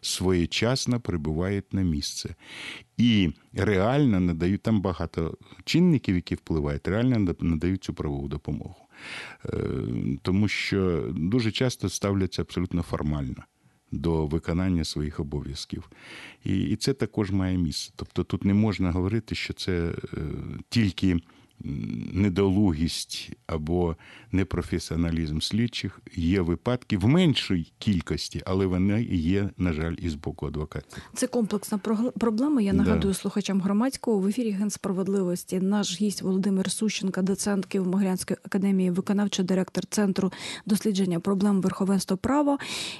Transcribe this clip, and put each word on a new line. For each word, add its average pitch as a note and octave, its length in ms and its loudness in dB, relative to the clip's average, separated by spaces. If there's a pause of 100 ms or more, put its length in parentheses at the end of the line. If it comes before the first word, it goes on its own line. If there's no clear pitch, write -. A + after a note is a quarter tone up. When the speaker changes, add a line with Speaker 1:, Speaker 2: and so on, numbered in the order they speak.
Speaker 1:
своєчасно A2 1000 0
прибувають F2 760 -2
на G2+ 80 0
місце. D#2+ 540 -2 (600)
І G#2+ 320 6 (240)
реально G#2+ 680 4
надають, F2+ 420 2
там A2 200 2
багато E2 560 -2 (280)
чинників, D#3 500 4
які F2 200 0
впливають, D2 520 -2
реально A#2 320 2
нада-, E2+ 260 0
надають F2 380 0
цю - 100 -6
правову C#2 340 -4
допомогу. C#2+ 480 -6 (680)
Е, - 120 -4 (640)
тому G2 260 2
що F2 680 0
дуже G#2 360 0
часто A#2+ 380 -2
ставляться G2 520 0
абсолютно F2 400 -2
формально D2 640 -4 (480)
до D#2 360 0
виконання E2+ 560 0
своїх D2+ 360 -4
обов'язків. C#2+ 680 -8 (540)
І, F#2+ 200 0
і - 120 0
це - 180 -2
також G#2+ 380 -2
має F#2 260 2
місце. D#2+ 380 -2
Тобто - 280 -4
тут - 220 -4
не G2+ 80 4
можна F#2+ 380 2
говорити, F#2+ 440 0
що - 180 -6
це, - 180 -4 (420)
е, - 40 -8 (520)
тільки, G2 420 2
м, E2+ 100 2 (920)
недолугість F#2 1160 2 (160)
або E2 480 0 (360)
непрофесіоналізм E2+ 1080 -2
слідчих. A2 600 -4 (160)
Є F2+ 260 2
випадки F2 560 0
в F2+ 100 4
меншій C3+ 720 4
кількості, F2 640 -2
але F#2+ 200 2
вони G2 380 2
є, F#2+ 540 0
на F2+ 160 2
жаль, E2 240 -2
і E2+ 120 -4
з D2 60 -4
боку D2 320 -8
адвокатів. D2+ 560 -8 (100)
Speaker 2:
Це B3+ 140 -2
комплексна G#3+ 500 -2
прогл-, A3+ 420 0
проблема. A#3+ 420 2
Я G3 100 2
Speaker 1:
Да. - 60 4
Speaker 2:
нагадую F3+ 360 4
слухачам G3 480 -2
Громадського. G#3 580 0
В F#3+ 80 2
ефірі A3 240 0
Генсправедливості. F#3+ 1080 -2
Наш G3 420 0
гість G#3 200 0
Володимир F#3+ 500 0
Сущенко, F#3+ 500 0
доцент F#3+ 540 0
Києво-Могилянської F#3 680 0
академії, F#3+ 480 2
виконавчий G3 540 0
директор F#3 440 0
Центру G3 420 2 (340)
дослідження F#3 540 2
проблем G3 420 2
верховенства F#3+ 560 0
права. C#4+ 400 2 (420)